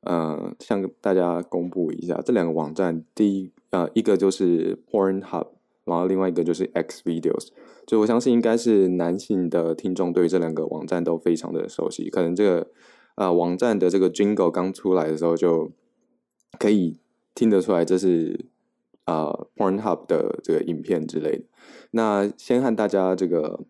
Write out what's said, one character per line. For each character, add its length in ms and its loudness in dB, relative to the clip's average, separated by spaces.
呃， 580 -4
向 300 -2
大 120 2
家 300 2
公 260 -4
布 220 -2
一 160 -8
下， 180 -2
这 80 0
两 140 2
个 40 -2
网 220 -2
站， 400 -2
第 240 2
一， 140 -8
呃， 240 0
一 80 0
个 160 2
就 140 4
是 480 0
Pornhub， 580 -2
然 100 -2
后 120 0
另 120 0
外 100 2
一 20 -4
个 120 0
就 80 0
是 220 -2
Xvideos。 760 -4
就 120 2
我 60 4
相 140 2
信 140 2
应 80 4
该 160 2
是 300 4
男 300 0
性 300 -2
的 280 0
听 180 -6
众 180 -2
对 160 2
这 120 2
两 160 -4
个 100 -4
网 220 -8
站 160 -2
都 120 0
非 200 0
常 180 -8
的 160 -6
熟 200 -6
悉， 200 -8
可 100 -4
能 160 0
这 80 2
个， 280 2
呃， 180 -2
网 240 2
站 220 0
的 140 2
这 80 2
个 100 4
jingle 400 2
刚 240 -2
出 220 -2
来 120 0
的 80 -2
时 80 -4
候 140 2
就 340 0
可 140 0
以 260 0
听 120 2
得 140 4
出 100 -2
来 140 4
这 100 2
是， 520 0
呃， 500 -4
Pornhub 520 -2
的 360 0
这 80 -2
个 120 2
影 180 -6
片 240 -2
之 140 -4
类 180 -2
的。 60 -10
那 460 0
先 220 0
和 160 2
大 120 0
家 280 2
这 120 -2
个 320 -2